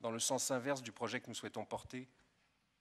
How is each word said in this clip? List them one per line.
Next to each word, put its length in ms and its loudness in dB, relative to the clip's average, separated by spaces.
dans 100 0
le 80 0
sens 300 4
inverse 320 2
du 100 -6
projet 300 0
que 60 -12
nous 80 -6
souhaitons 300 -4
porter, 420 -6